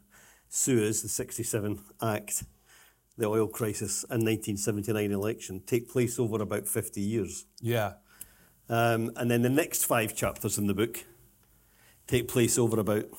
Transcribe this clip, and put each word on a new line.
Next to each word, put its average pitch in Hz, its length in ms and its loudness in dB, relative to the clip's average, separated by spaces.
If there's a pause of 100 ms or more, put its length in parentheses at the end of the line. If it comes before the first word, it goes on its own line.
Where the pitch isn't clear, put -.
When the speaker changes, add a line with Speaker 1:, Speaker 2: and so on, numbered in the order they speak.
(480)
Speaker 1:
Suez, 110 540 2
the 107 80 -8
sixty-seven 104 760 -4 (180)
Act, - 420 -2 (720)
the 117 100 2
oil 107 200 2
crisis 107 600 -4
and 117 140 0
nineteen 110 320 0
seventy-nine 104 560 0
election 101 540 -4
take 120 240 0
place 123 280 0
over 110 240 0
about 104 260 -4
fifty - 340 -4
years. 101 440 -2 (140)
Speaker 2:
Yeah. 113 360 -2 (720)
Speaker 1:
Um, 117 460 4
and 120 160 0
then 120 100 4
the 123 80 4
next 156 360 2
five 113 300 2
chapters - 420 -2
in 104 100 0
the 98 80 2
book - 280 0 (1040)
take 120 200 2
place 117 300 4
over 113 220 4
about 104 260 0 (140)